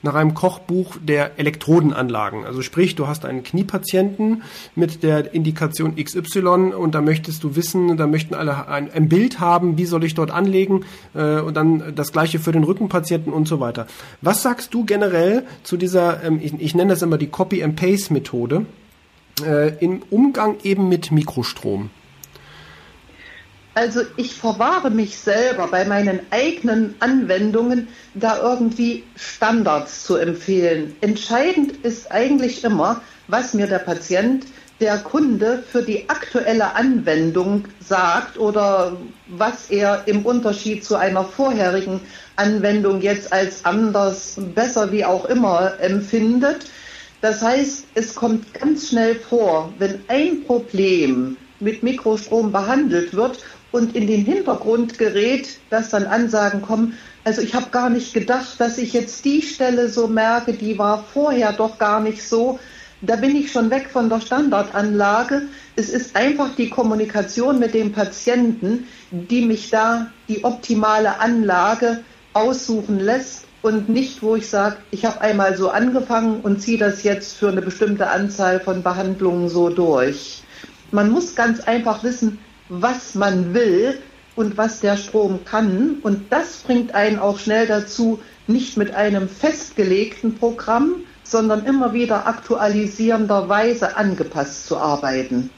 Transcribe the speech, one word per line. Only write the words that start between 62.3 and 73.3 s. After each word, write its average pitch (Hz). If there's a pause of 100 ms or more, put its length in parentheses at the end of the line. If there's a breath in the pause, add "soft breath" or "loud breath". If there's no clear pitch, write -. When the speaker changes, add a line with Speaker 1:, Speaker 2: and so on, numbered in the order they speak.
Speaker 2:
Da 220
bin 269
ich 285
schon 226
weg 269
von 233
der 226
Standardanlage. 208 (320 loud breath)
Es 208
ist 247
einfach 277
die 233
Kommunikation 214
mit 226
dem 214
Patienten, 226 (260 loud breath)
die 202
mich 226
da 226 (200)
die 214
optimale 214
Anlage 226 (320 loud breath)
aussuchen 214
lässt 233 (180)